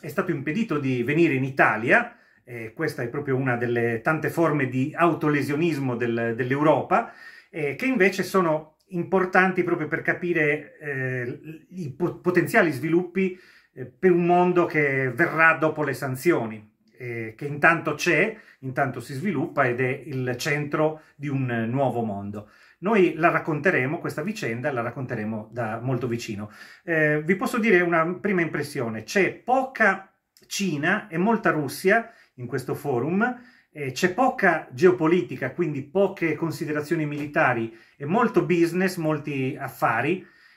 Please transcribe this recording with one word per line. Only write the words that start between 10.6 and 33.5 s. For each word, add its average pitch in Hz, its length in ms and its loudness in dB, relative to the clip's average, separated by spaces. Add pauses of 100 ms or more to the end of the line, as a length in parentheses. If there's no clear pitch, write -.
eh, 131 600 -6 (280)
i 175 240 -10
po-, 165 240 -2
potenziali 180 560 2
sviluppi, 175 640 0 (360)
eh, 131 100 -14
per - 260 2
un 175 160 4
mondo 175 400 4
che 135 460 0
verrà 160 400 4
dopo 151 320 0
le 139 100 -2
sanzioni, 127 720 -2 (300)
eh, 117 380 -10
che - 80 -10
intanto 151 500 2
c'è, 180 420 0 (260)
intanto 131 360 -4
si 120 140 -12
sviluppa 143 560 -2
ed 120 120 -2
è 127 240 -2
il 131 320 -6
centro 156 640 -2 (120)
di 143 140 -10
un 123 420 -2
nuovo 120 320 0
mondo. 101 480 -8 (320)
Noi 180 320 4
la 160 160 2
racconteremo, 151 720 0
questa 151 220 -6
vicenda, 139 500 -6
la 123 80 -4
racconteremo 113 720 -6
da 117 280 -6
molto 127 280 -2
vicino. 110 420 -6 (320)
Eh, 151 420 2
vi 185 120 2
posso 247 220 -2
dire 208 220 6
una 170 240 2 (160)
prima 202 200 0
impressione, 139 640 -4
c'è 175 300 2
poca 233 800 0 (360)
Cina 175 580 -2
e 165 100 -8
molta 190 340 2
Russia 160 600 0 (220)
in 123 140 -10
questo 135 260 -4
forum, 165 640 0 (300)